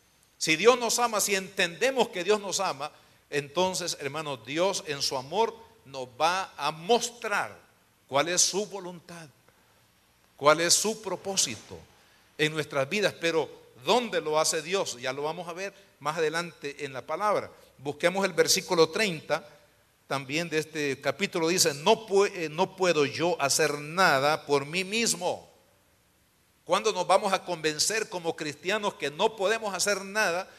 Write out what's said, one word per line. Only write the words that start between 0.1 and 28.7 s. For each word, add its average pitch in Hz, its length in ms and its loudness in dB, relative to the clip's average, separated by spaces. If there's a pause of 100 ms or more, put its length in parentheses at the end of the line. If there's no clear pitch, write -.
Si 160 180 2
Dios 226 240 6
nos 233 200 0
ama, 233 200 0
si 202 160 0
entendemos 190 760 0
que 180 140 -6
Dios 208 160 2
nos 185 200 -4
ama, 151 320 -4 (380)
entonces, 160 680 -2
hermanos, 143 460 -8
Dios 175 420 0
en 143 140 -6
su 139 160 -2
amor 175 360 -2 (320)
nos 135 220 -12 (120)
va 180 380 0
a 143 140 -2
mostrar 180 880 -2 (480)
cuál 143 220 0
es 175 120 2
su 202 260 0
voluntad, 175 600 -14 (1120)
cuál 151 240 6
es 170 120 4
su 214 280 0
propósito 180 760 -4 (600)
en 156 160 0
nuestras 143 340 -2
vidas. 180 320 0
Pero 160 300 0 (340)
¿dónde 196 380 2
lo 151 180 0
hace 160 220 0
Dios? 170 400 -4
Ya 127 100 -2
lo 143 120 -6
vamos 165 260 -6
a 175 40 -10
ver 190 200 -8 (260)
más 151 180 -4
adelante 156 680 -4
en 135 80 -10
la 123 120 -10
palabra. 160 460 0 (280)
Busquemos 170 440 0
el 190 80 0
versículo 160 580 4
treinta 165 560 -2 (600)
también 143 400 -2
de 156 120 0
este 147 420 -4
capítulo. 165 480 0
Dice: 165 240 2
"No 196 340 4
pue-, 196 260 4
eh, 170 140 -4
no 170 300 -2
puedo 165 280 4
yo 143 360 0
hacer 143 380 2
nada 151 680 2
por 139 200 2
mí 175 200 -4
mismo". 180 680 -2 (1120)
¿Cuándo 202 300 0
nos 180 140 -2
vamos 196 260 4
a 185 100 -2
convencer 165 640 -2
como 165 300 -4
cristianos 180 560 -2